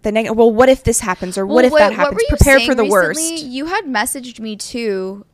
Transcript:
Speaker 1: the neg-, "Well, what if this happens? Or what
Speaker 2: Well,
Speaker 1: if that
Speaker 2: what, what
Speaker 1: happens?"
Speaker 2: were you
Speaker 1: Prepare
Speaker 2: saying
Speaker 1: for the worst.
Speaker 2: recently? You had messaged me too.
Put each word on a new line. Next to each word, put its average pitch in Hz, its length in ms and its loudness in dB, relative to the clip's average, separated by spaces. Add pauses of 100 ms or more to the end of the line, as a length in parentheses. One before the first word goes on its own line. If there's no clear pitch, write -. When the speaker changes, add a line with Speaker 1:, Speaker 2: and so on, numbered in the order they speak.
Speaker 1:
the 208 100 -4
neg-, 220 180 -2
"Well, 226 200 4
what 240 180 4
if 262 160 2
this 226 160 0
happens? 185 360 -6
Or 196 100 -4
what 240 180 4
Speaker 2:
Well, - 20 -
Speaker 1:
if 254 60 4
that - 0 -
Speaker 2:
what, 302 180 4
what 214 60 -10
Speaker 1:
happens?" 240 200 -2
Speaker 2:
were 440 60 -4
you 392 140 -2
Speaker 1:
Prepare 269 220 4
Speaker 2:
saying 240 120 0
Speaker 1:
for 254 40 2
the 233 100 0
worst. 190 340 2
Speaker 2:
recently? 320 340 -8
You 269 140 -8
had 392 180 -6
messaged 247 560 -8
me 220 160 -10
too. 202 760 -8